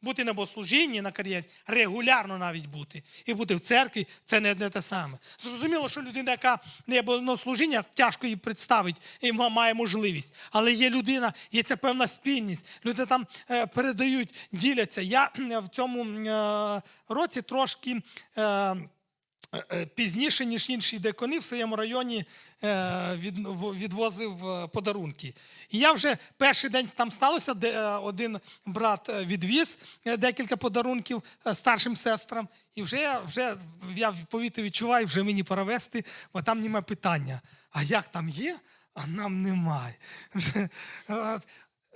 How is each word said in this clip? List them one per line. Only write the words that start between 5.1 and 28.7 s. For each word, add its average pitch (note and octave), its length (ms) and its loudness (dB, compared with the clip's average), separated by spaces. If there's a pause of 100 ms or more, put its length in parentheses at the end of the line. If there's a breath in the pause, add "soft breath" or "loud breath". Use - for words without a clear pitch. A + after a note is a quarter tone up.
Зрозуміло, C4+ 500 -2
що D4 140 -6
людина, B3+ 280 -4
яка B3 280 4 (280 loud breath)
не A#3+ 80 0
є B3 80 6
богослужіння, B3 800 2
тяжко A#3+ 440 2
її A3 100 -2
представити, G3+ 640 2 (200 loud breath)
і B3 120 2
ма-, A#3+ 160 2
має A3+ 260 4
можливість. G#3 600 -2 (160 loud breath)
Але A3 220 4
є B3 180 4
людина, B3 420 2 (200 loud breath)
є A3+ 100 4
ця - 140 0
певна B3+ 300 2
спільність, A3 600 -4 (180 loud breath)
люди A#3 220 -2
там, B3+ 200 2 (240 loud breath)
е, A#3+ 160 2
передають, B3+ 680 0 (180 loud breath)
діляться. G#3+ 480 0
Я, B3 340 4
<clears throat> - 40 -10
е, A#3 200 -4
в F#3+ 100 -6
цьому, B3 360 -2
е, G#3+ 800 -2 (260 loud breath)
році C4 340 -2
трошки, B3+ 600 -2 (360 loud breath)
е, G3+ 380 2 (800)
е, - 180 -8
е, E3+ 140 -2
пізніше, A#3+ 600 0
ніж A#3 240 -2
інші A3+ 280 -4
декони A#3+ 400 -2
в - 60 -6
своєму A3+ 320 -4
районі, A#3 480 -2 (400 loud breath)
е, F3+ 520 0
від-, F#3+ 300 -6
в-, G3 300 -6
відвозив, G3 720 -4
е, F3+ 180 -4
подарунки. F3 680 -4 (360 loud breath)
І G#3 80 -2
я D4 140 8
вже C#4 240 2 (200 loud breath)
перший C#4 340 4
день B3 260 2
там A#3 140 2
сталося, C#4 440 2
де, A3 160 0
е, G#3+ 260 0
один G#3 440 -4 (260 loud breath)
брат, G#3 420 0